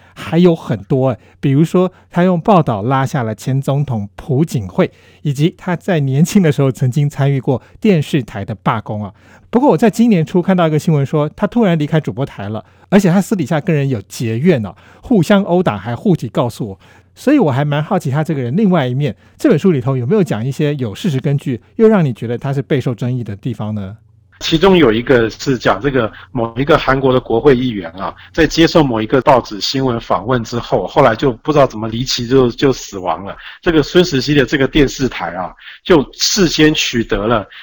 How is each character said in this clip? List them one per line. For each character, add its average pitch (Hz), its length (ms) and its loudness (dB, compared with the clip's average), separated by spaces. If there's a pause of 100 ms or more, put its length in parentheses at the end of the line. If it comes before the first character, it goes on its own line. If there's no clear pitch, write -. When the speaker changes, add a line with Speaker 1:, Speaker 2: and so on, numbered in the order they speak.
(140)
Speaker 1:
还 - 260 -4
有 180 140 6
很 131 300 -6
多 131 240 0
欸， 123 120 -4 (200)
比 143 120 0
如 143 120 4
说 180 260 0 (220)
他 175 140 0
用 185 160 2
报 190 200 4
道 113 200 -2
拉 131 240 0
下 127 180 -2
了 110 100 -4
前 135 280 -4
总 143 240 -2
统 107 320 -6
朴 139 260 -2
槿 123 240 -4
惠， 160 240 -2 (300)
以 147 100 -4
及 147 260 0
他 185 160 -6
在 170 280 -2
年 139 240 2
轻 202 180 4
的 151 80 4
时 139 100 0
候 135 80 2
曾 131 220 -2
经 143 180 0
参 139 220 0
与 135 80 0
过 123 220 -2 (180)
电 180 240 2
视 147 180 -2
台 104 220 -8
的 - 120 -8
罢 113 260 -4
工 107 200 -6
啊。 98 120 -10 (360)
不 240 120 0
过 285 80 4
我 170 80 4
在 202 120 4
今 233 200 2
年 170 160 2
初 180 160 0
看 185 160 2
到 170 100 2
一 - 20 0
个 156 80 0
新 160 160 0
闻 139 120 0
说， 151 240 -2
他 - 180 -4
突 233 160 0
然 170 160 2
离 147 80 -2
开 160 140 0
主 135 100 -6
播 120 140 -6
台 101 240 -10
了， - 160 -10 (240)
而 196 100 4
且 190 100 2
他 185 120 2
私 202 160 -2
底 170 80 -2
下 151 160 -2
跟 165 120 -2
人 139 140 0
有 117 140 -4
结 113 360 -6
怨 147 280 2
哦， 87 100 -12 (260)
互 202 220 2
相 202 200 2
殴 180 200 0
打， 107 140 -2
还 120 180 -8
护 175 180 0
体 123 140 -4
告 123 220 -4
诉 120 180 -10
我。 95 120 -14 (400)
所 262 140 2
以 294 60 4
我 170 100 2
还 135 160 0
蛮 147 180 -2
好 151 140 -2
奇 135 140 -4
他 151 120 0
这 156 120 -4
个 139 40 -4
人 123 160 -4
另 208 140 2
外 165 160 2
一 123 80 -4
面。 147 220 -4 (240)
这 311 100 4
本 180 80 4
书 190 140 2
里 139 100 0
头 131 160 -2
有 120 80 -4
没 151 80 0
有 214 100 4
讲 117 220 -4
一 139 60 -4
些 147 240 -2
有 120 180 -6
事 - 160 -6
实 131 100 -2
根 143 160 -2
据， 135 240 -4 (180)
又 220 100 6
让 202 180 4
你 127 80 -2
觉 117 140 -10
得 120 100 -4
他 139 160 -4
是 135 80 -4
备 139 180 -2
受 123 140 -2
争 127 180 -6
议 123 120 -4
的 104 120 -10
地 113 200 -8
方 107 180 -8
呢？ 101 240 -10 (420)
Speaker 2:
其 - 160 -2
中 180 220 6
有 131 160 4
一 113 80 -2
个 120 260 2
是 127 300 -4
讲 101 240 0
这 139 80 -2
个 123 220 -2 (200)
某 117 260 -4
一 135 60 -2
个 143 140 2
韩 135 220 0
国 131 120 2
的 127 80 2
国 117 220 -2
会 135 160 4
议 127 120 -2
员 98 240 -8
啊， 92 200 -10 (180)
在 165 140 0
接 156 220 2
受 160 160 4
某 117 180 -2
一 107 60 -4
个 135 140 2
报 127 200 4
纸 104 180 -8
新 135 240 -4
闻 117 160 -2
访 101 280 -4
问 123 160 -2
之 117 160 -8
后， 110 260 -4
后 - 160 0
来 117 140 4
就 131 180 0
不 - 180 -6
知 147 60 0
道 139 80 6
怎 107 140 -4
么 110 80 -6
离 113 160 -4
奇 123 240 -6
就， 127 240 4
就 135 200 0
死 - 280 -8
亡 90 260 -6
了。 92 100 -12 (280)
这 180 80 0
个 160 100 4
孙 175 240 2
石 135 160 -2
溪 147 140 0
的 135 100 4
这 160 100 -2
个 135 120 2
电 143 200 2
视 131 220 -4
台 85 220 -8
啊， 90 200 -8 (320)
就 151 300 2
事 - 340 0
先 156 240 2
取 123 320 -2
得 104 220 -4
了 113 180 0 (180)